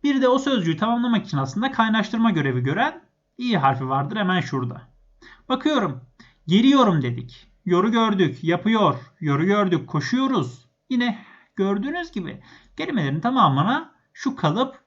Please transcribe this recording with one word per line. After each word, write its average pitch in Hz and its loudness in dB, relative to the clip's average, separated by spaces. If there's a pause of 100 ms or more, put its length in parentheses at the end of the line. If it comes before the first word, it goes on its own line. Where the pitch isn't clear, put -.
Bir 277 2
de 254 4
o 262 4
sözcüğü 196 0
tamamlamak 233 0
için 147 -4
aslında 202 -2
kaynaştırma 220 0
görevi 139 0
gören 196 -2 (360)
i 247 0
harfi 131 0
vardır 139 -2
hemen 185 0
şurada. 127 -4 (680)
Bakıyorum. 254 -2 (460)
Geliyorum 220 4
dedik. - -8 (120)
Yoru 190 2
gördük. 202 0
Yapıyor. 175 2 (240)
Yoru 151 0
gördük. 190 0
Koşuyoruz. 226 -2 (240)
Yine 240 -2 (360)
gördüğünüz 262 -2
gibi 170 -10 (360)
kelimelerin 170 -4
tamamına 233 0 (220)
şu - -6
kalıp 226 -2